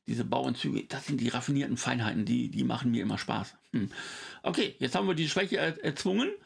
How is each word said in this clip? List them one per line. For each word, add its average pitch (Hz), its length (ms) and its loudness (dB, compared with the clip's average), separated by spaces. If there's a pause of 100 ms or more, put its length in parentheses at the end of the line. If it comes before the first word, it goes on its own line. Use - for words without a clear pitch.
diese 117 180 0
Bauernzüge, 127 600 0
das - 220 -8
sind 143 140 0
die 117 80 2
raffinierten 135 480 0
Feinheiten, 117 480 0
die, 120 260 2
die - 140 0
machen 120 260 2
mir 117 120 2
immer 107 160 0
Spaß. 110 380 -4 (160)
Hm. 104 180 0 (520)
Okay, - 360 0
jetzt 131 160 -2
haben 190 140 2
wir 180 60 4
die 160 140 0
Schwäche 185 280 2
er-, 160 260 0
erzwungen. 196 480 0 (160)